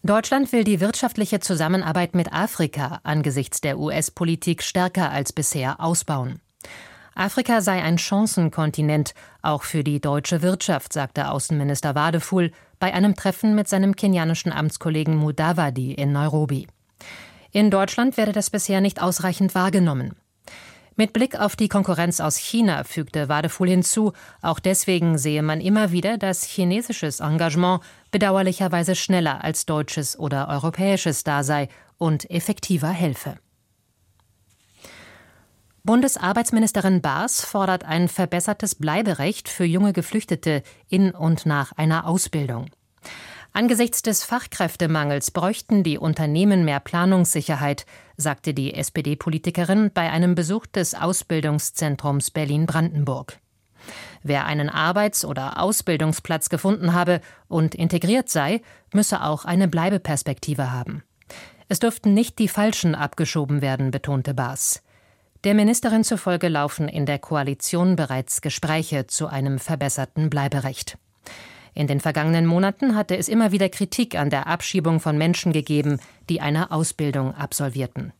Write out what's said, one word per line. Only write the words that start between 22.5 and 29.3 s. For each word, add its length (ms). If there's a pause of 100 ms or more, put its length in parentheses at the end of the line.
fügte 460
Wadefuhl 400
hinzu, 460 (280)
auch 160
deswegen 580
sehe 280
man 160
immer 320
wieder, 260
dass 240
chinesisches 800
Engagement 640 (260)
bedauerlicherweise 840
schneller 480